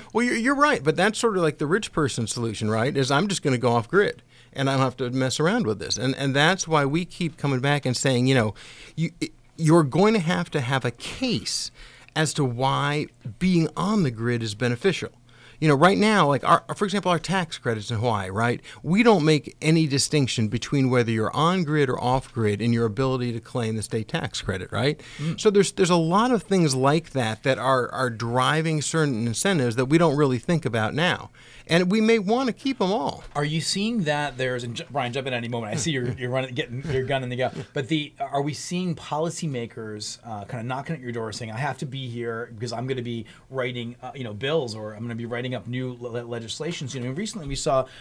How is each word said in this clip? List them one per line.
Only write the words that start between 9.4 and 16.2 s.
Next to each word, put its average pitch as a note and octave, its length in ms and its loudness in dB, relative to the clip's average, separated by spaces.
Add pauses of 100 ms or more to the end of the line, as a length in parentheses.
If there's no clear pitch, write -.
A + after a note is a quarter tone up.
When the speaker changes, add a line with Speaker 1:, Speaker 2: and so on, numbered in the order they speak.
Speaker 1:
you're D#3+ 280 6
going F3+ 320 4
to G#3 40 2
have F3 320 -2
to D3+ 80 0
have C3 240 -2
a B2 80 0
case - 800 -4 (420)
as D#3 200 0
to D3+ 100 0
why C3+ 640 0 (300)
being F3 400 4
on G3 260 2
the C3 80 2
grid A#2 320 -2
is G#2+ 100 -4
beneficial. - 580 -2 (500)
You D#3 60 4
know, C#3+ 80 6
right F3 220 6
now, G3+ 280 4